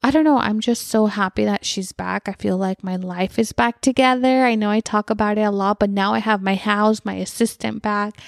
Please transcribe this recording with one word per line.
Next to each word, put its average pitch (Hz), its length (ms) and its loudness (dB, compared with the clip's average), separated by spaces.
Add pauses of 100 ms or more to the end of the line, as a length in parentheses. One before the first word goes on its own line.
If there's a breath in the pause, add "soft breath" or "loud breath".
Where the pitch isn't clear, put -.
I 247 80 2
don't 311 140 4
know, 294 140 4
I'm 220 220 0
just - 280 -2
so 214 180 2
happy 208 400 -2
that 202 180 -2
she's - 280 -6
back. 185 360 -6
I 196 40 -4
feel 196 260 -4
like 190 260 -4
my 185 120 -4
life 180 420 -4
is 226 140 -2
back 233 280 -2
together. 262 640 2
I 240 120 2
know 214 120 0
I 214 120 2
talk 208 280 -2
about 208 300 0
it 214 40 2
a 208 80 2
lot, 202 280 0
but 202 100 2
now 202 240 0
I 226 60 0
have 214 240 0
my 196 140 0
house, 214 500 0
my 196 80 -6
assistant 214 680 -4
back. 208 480 -4